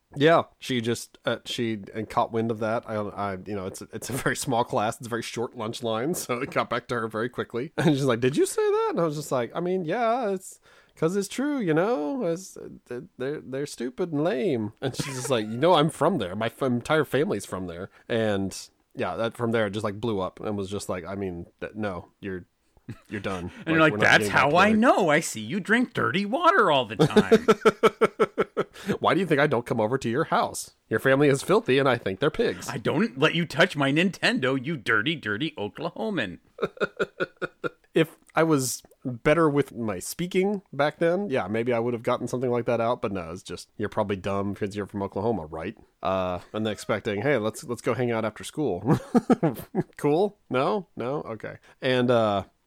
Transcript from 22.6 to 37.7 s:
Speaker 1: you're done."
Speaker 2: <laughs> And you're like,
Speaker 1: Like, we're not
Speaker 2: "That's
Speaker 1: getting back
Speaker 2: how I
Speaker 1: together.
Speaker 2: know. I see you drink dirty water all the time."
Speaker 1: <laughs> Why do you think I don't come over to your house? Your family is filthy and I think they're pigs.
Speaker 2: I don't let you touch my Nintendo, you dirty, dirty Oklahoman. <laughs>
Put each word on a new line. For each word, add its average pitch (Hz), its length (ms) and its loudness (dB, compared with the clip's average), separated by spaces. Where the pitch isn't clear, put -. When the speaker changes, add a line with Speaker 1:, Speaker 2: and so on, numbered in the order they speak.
Speaker 1:
you're 107 100 -6
done." 92 380 -6
Speaker 2:
<laughs> - 80 -16
And 160 100 0
you're 160 60 6
like, 156 100 6
Speaker 1:
Like, - 20 -
we're - 40 -2
not 107 60 2
Speaker 2:
"That's 117 140 8
Speaker 1:
getting 185 40 0
back 151 80 4
Speaker 2:
how 165 60 4
I 202 140 6
Speaker 1:
together. 220 80 4
Speaker 2:
know. 240 300 4
I 147 100 4
see - 220 -6
you 131 180 -6
drink 226 340 0
dirty 123 320 0
water 311 460 4
all 131 140 4
the 110 100 -8
time." 190 540 4
Speaker 1:
<laughs> - 1500 0
Why - 140 4
do 160 60 2
you 190 60 0
think 147 160 2
I 151 60 4
don't 120 180 0
come 123 160 0
over 110 160 2
to 123 120 -4
your 131 160 0
house? - 460 -2
Your 110 100 2
family 135 280 6
is 135 160 4
filthy 170 360 4
and 135 100 4
I 120 80 4
think 95 220 -4
they're 156 100 2
pigs. 127 400 -2
Speaker 2:
I 127 80 -6
don't 131 400 0
let 151 180 2
you 165 100 0
touch 160 300 2
my 139 160 2
Nintendo, 151 720 0
you 156 140 -4
dirty, 117 380 2
dirty 110 420 -4
Oklahoman. 143 840 -6
<laughs> - 80 -2